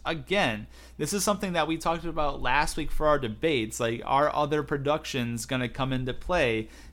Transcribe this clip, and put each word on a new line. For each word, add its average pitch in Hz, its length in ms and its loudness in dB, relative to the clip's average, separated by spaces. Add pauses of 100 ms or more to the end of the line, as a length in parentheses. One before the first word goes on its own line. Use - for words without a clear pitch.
Again, 151 640 0 (300)
this 151 160 -2
is 202 100 0
something 196 300 0
that 156 140 2
we 165 100 0
talked 165 280 -2
about 147 360 -2
last 135 340 2
week 156 160 -2
for 151 160 4
our 147 120 6
debates. 113 600 0
Like, 117 260 0
are 143 300 4
other 147 280 2
productions 135 800 -2
gonna 127 240 -2
come 131 240 -2
into 127 200 -2
play 120 560 0 (240)